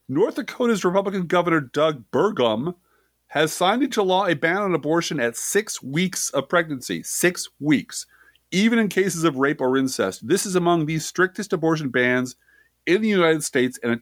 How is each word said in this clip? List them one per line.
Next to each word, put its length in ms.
North 260
Dakota's 480
Republican 440
Governor 340
Doug 500
Burgum 640
has 260
signed 300
into 200
law 220
a 100
ban 220
on 180
abortion 440
at 180
six 440
weeks 500
of 180
pregnancy. 540
Six 460
weeks. 460
Even 260
in 120
cases 340
of 140
rape 240
or 160
incest. 500
This 180
is 100
among 300
the 140
strictest 540
abortion 360
bans 460
in 160
the 80
United 340
States, 380
and 120
it 80